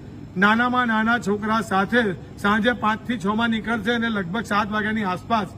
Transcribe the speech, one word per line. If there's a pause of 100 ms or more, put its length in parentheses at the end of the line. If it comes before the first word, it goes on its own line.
(360)
નાનામાં
નાના
છોકરા
સાથે (360)
સાંજે
પાંચ
થી
છ
માં
નીકળશે
અને
લગભગ
સાત
વાગ્યાની
આસપાસ